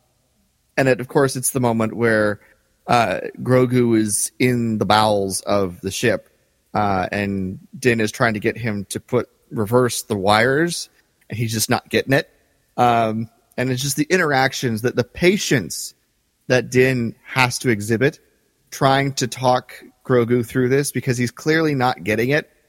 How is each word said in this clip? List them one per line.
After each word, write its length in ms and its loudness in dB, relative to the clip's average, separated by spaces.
and 120 2
it, 120 2
of 80 -10
course, 280 2
it's 140 -4
the 100 -2
moment 360 0
where, 440 2
uh, 340 2
Grogu 600 4
is 400 -2
in 400 0
the 60 0
bowels 560 2
of 400 -2
the 100 -6
ship, 380 -2
uh, 360 0
and 480 -4
Din 240 0
is 120 -2
trying 220 0
to 60 -6
get 180 -2
him 320 -6
to 100 -8
put, 280 -4
reverse 520 0
the 140 -4
wires, 720 2
and 80 -10
he's 140 -4
just 180 -2
not 180 -2
getting 240 0
it. 160 0
Um, 540 2
and 140 -2
it's 120 -2
just 140 -6
the 140 -2
interactions, 720 0
that 140 -2
the 80 0
patience 920 -2
that 220 0
Din 440 2
has 360 -2
to 100 -2
exhibit 500 -2
trying 440 0
to 120 -4
talk 460 0
Grogu 420 2
through 220 -2
this, 240 -2
because 240 -2
he's 140 -2
clearly 440 -2
not 300 -2
getting 260 0
it. 200 -2